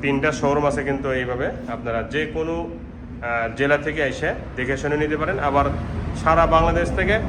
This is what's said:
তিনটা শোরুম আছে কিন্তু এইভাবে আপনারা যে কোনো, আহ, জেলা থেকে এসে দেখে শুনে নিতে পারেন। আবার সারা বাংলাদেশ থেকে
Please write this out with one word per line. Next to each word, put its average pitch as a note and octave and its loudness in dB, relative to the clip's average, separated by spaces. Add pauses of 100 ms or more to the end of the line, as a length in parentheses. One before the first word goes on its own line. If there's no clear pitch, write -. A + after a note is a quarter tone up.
তিনটা C#3 2 (100)
শোরুম D3 2
আছে C#3+ -2
কিন্তু C#3 -2 (120)
এইভাবে B2+ -2 (280)
আপনারা A#2 -2 (140)
যে D3+ 0 (140)
কোনো, E3 -2 (100)
আহ, - -6 (120)
জেলা C#3+ 4
থেকে D3+ -2 (100)
এসে D3+ -2 (280)
দেখে B2+ 0
শুনে D3 0
নিতে D3+ 0
পারেন। F#3 -2 (120)
আবার C#3+ 4 (560)
সারা E3 6 (100)
বাংলাদেশ E3 4 (100)
থেকে F#3+ 2 (140)